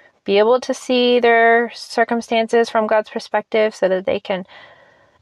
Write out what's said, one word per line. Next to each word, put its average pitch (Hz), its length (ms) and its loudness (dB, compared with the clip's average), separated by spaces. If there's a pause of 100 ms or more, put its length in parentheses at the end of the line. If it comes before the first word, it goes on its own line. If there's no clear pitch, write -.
(240)
be 196 140 0
able 233 220 4
to 254 140 -6
see 247 460 0
their 233 520 4
circumstances 233 960 -2
from 214 200 -2
God's 214 200 0
perspective 214 680 -4
so 185 140 -2
that 185 180 -2
they 185 120 -2
can 190 260 -8 (760)